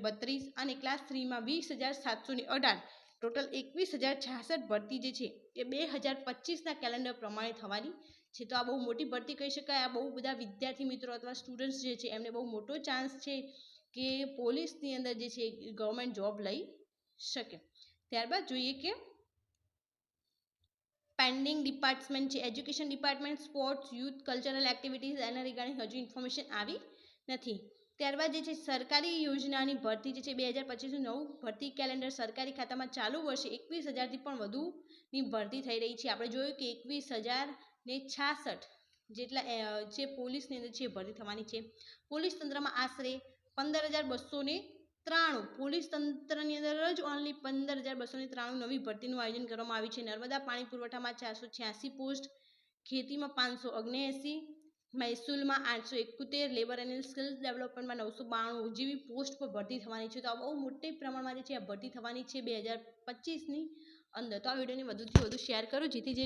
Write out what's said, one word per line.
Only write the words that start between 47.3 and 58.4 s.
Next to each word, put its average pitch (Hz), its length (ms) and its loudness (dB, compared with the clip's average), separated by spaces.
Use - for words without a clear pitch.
પંદર 269 420 0
હજાર 262 140 -2
બસો 247 180 -4
ને 262 160 -2
ત્રાણું 247 300 -2
નવી 254 240 0
ભરતીનું 247 340 0
આયોજન 233 300 0
કરવામાં 226 260 0
આવ્યું 220 180 0
છે. 247 120 -4
નર્મદા 240 400 0
પાણી 240 240 -2
પુરવઠામાં 240 500 -4
ચારસો 226 260 -6
છ્યાસી 226 520 -4
પોસ્ટ, 269 260 -2
ખેતીમાં 277 520 -2
પાંચસો 247 320 2
ઓગણએંસી, 269 600 0
મહેસૂલમાં 269 800 2
આઠસો 226 320 -2
એકોતેર, 277 440 0
લેબર 233 260 2
એન્ડ 254 280 -2
સ્કિલ્સ 269 280 -2
ડેવલપમેન્ટમાં 247 600 -2
નવસો 220 220 -4
બાણું 226 440 0